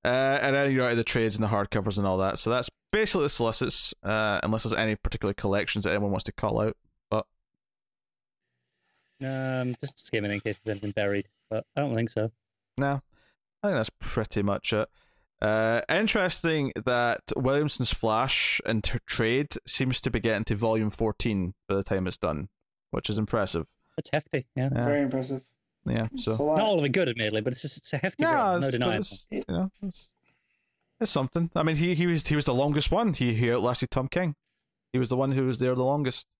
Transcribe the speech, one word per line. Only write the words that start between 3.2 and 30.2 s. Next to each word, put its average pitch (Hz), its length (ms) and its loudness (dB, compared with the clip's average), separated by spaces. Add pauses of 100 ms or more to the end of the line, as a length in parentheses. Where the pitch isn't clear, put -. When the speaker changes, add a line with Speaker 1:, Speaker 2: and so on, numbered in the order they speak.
Speaker 1:
the 147 60 2
solicits, - 640 -2 (100)
uh, 107 400 0
unless 107 200 0
there's 110 100 0
any 110 220 0
particular - 380 -4
collections 101 520 -2
that 87 60 2
anyone 101 200 0
wants 92 140 -2
to 104 60 -6
call 110 300 -2
out. 110 140 0 (360)
But 107 140 -2 (2000)
Speaker 2:
Um, 131 580 -2
just - 240 -8
skimming 104 260 0
in 101 80 -2
case 107 200 -4
there's 107 160 -4
anything 101 160 -6
buried, 101 360 0 (220)
but 113 160 -4 (100)
I 143 60 0
don't 135 140 0
think 113 140 0
so. 110 220 -2 (460)
Speaker 1:
No, 139 240 0 (640)
I 208 40 0
think 180 100 0
that's 110 220 -2
pretty - 420 -2
much 101 320 0
it. 107 140 0 (540)
Uh, 110 480 2
interesting 165 800 0 (140)
that 120 360 0 (140)
Williamson's 135 580 0
Flash - 720 0
and 110 180 0
t-, - 220 -2
trade 120 480 0 (140)
seems 131 340 0
to 135 80 0
be 113 120 0
getting 110 240 0
to 113 100 0
volume 110 340 2
fourteen 104 640 -2 (140)
by 98 80 0
the 98 80 0
time 95 240 0
it's 87 100 -4
done, 78 300 -2 (440)
which - 180 -4
is 107 80 0
impressive. 104 500 0 (300)
Speaker 2:
That's - 140 -6
hefty, 143 440 -4
yeah. 131 180 0
Speaker 1:
Yeah. 120 120 0
Speaker 3:
Very 143 160 2
impressive. 131 400 -2 (460)
Speaker 1:
Yeah, 113 260 0
Speaker 3:
It's - 120 -6
Speaker 1:
so 110 60 0
Speaker 3:
a 113 120 0
lot. 151 140 2
Speaker 2:
Not 214 80 4
all 202 140 4
of 147 60 2
it, 139 120 2
admittedly, 110 440 0
but 127 120 -2
it's - 80 -6
just, - 160 -2
it's - 160 -6
a 143 40 -2
hefty 190 260 -2
Speaker 1:
Yeah, 320 100 2
Speaker 2:
run, 202 280 2
no 135 60 2
Speaker 1:
it's, 131 40 0
Speaker 2:
denying 117 300 0
Speaker 1:
it's, - 280 -10
Speaker 2:
it. - 180 -6
Speaker 1:
you 180 80 -4
know, 190 160 0 (120)
it's, - 260 -10 (880)